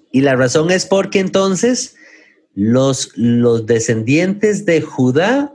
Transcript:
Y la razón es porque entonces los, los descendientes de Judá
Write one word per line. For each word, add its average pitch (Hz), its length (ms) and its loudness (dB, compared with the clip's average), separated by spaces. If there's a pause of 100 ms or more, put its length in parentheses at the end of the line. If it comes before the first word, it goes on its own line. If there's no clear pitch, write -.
(120)
Y 131 100 2
la 139 120 2
razón 143 360 0
es 185 160 0
porque 196 320 0
entonces 196 800 -2 (580)
los, 127 600 0
los 120 500 2
descendientes 147 1000 0
de 165 160 2
Judá 185 760 -2